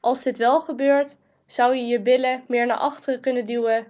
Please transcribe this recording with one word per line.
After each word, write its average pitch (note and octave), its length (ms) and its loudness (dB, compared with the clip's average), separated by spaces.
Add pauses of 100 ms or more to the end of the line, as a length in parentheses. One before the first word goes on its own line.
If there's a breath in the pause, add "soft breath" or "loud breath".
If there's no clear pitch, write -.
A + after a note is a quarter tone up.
Als B3+ 220 -2
dit B3+ 160 -4
wel B3 220 4
gebeurt, C#4 580 0 (280)
zou B3 280 2
je B3 120 -4
je A#3+ 140 0
billen B3+ 480 0
meer A#3+ 180 0
naar A#3+ 100 0
achteren C#4 440 -4
kunnen B3 260 -2
duwen A3+ 440 -2